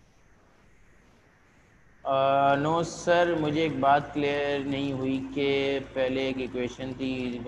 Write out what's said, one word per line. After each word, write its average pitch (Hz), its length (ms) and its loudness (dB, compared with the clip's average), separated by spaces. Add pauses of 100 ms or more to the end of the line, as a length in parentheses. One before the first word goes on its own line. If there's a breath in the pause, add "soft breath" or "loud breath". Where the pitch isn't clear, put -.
(2000)
अ, 139 500 4
no 160 280 0
sir, 170 520 2
मुझे 156 300 0
एक 135 160 -2
बात 143 320 4
clear 143 520 -2
नहीं 139 280 -2
हुई 131 260 -2
कि 139 600 0
पहले 131 500 -2
एक 131 80 -4
equation 127 560 -6
थी, 127 460 -4
T 117 80 -10